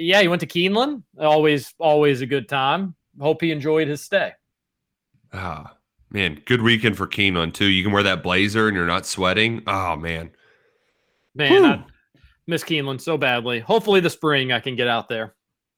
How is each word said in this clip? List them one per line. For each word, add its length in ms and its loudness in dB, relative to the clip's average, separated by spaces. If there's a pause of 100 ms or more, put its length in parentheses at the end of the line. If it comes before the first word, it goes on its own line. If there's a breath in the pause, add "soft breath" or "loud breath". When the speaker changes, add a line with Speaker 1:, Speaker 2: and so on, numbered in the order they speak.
Speaker 1:
yeah, 200 4
he 80 4
went 120 0
to 80 -6
Keeneland. 540 -2 (180)
Always, 580 2
always 440 2
a 40 -6
good 220 -4
time. 460 -2 (260)
Hope 200 0
he 120 0
enjoyed 340 0
his 160 -6
stay. 300 -4 (1000)
Speaker 2:
Ah, 440 -12 (340)
man, 340 -4
good 180 2
weekend 340 2
for 100 -4
Keeneland, 480 -2
too. 120 0
You 180 2
can 80 0
wear 100 2
that 220 0
blazer 440 0
and 80 -2
you're 100 0
not 200 -2
sweating. 640 -2
Oh, 280 -2
man. 340 -8 (1040)
Speaker 1:
Man, 160 2
Speaker 2:
Whew. 120 8
Speaker 1:
I 200 2 (640)
miss 160 -4
Keeneland 360 -4
so 160 -4
badly. 440 -2
Hopefully 400 2
the 100 2
spring 420 -2
I 80 2
can 160 -6
get 120 0
out 200 -2
there. 260 -8 (440)